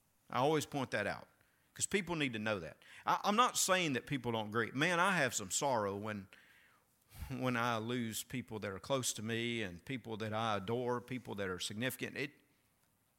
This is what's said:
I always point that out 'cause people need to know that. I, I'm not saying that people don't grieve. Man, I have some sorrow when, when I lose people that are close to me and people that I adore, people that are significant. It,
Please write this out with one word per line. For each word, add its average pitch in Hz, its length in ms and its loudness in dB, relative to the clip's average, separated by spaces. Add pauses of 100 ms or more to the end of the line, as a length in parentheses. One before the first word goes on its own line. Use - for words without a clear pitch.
(320)
I - 80 0
always 147 260 2
point 131 240 -2
that 107 160 0
out 85 220 -4 (480)
'cause - 100 -4
people 175 300 0
need 143 180 0
to 110 60 -4
know 107 200 2
that. 78 180 -10 (280)
I, 170 180 2
I'm 202 120 2
not 233 240 4
saying 180 340 4
that 117 140 0
people 123 240 -2
don't 110 180 0
grieve. 110 240 0
Man, 165 260 4
I 170 180 6
have 135 180 4
some 98 160 -4
sorrow 110 440 4
when, 104 300 -4 (1120)
when 127 200 0
I 117 200 2
lose 113 460 -2
people 117 340 -8
that 101 140 -6
are 95 80 -8
close 131 340 0
to - 80 -10
me 117 400 -2
and 87 240 -8
people 117 320 -8
that 107 160 -4
I 110 240 0
adore, 120 420 0
people 120 360 -8
that 98 120 -2
are 92 120 -4
significant. 120 580 -4
It, 139 140 -4 (880)